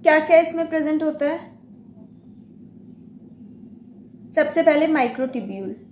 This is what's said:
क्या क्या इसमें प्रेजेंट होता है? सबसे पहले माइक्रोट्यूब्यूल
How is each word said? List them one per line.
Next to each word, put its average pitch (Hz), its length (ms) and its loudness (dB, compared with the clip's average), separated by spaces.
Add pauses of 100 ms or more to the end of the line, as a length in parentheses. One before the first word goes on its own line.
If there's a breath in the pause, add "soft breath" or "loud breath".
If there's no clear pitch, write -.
क्या 311 160 4
क्या 320 200 4
इसमें 330 300 -2
प्रेजेंट 311 340 -2
होता 302 220 -4
है? 320 140 -4 (3000)
सबसे 311 280 0
पहले 311 240 4
माइक्रोट्यूब्यूल 233 880 -4 (160)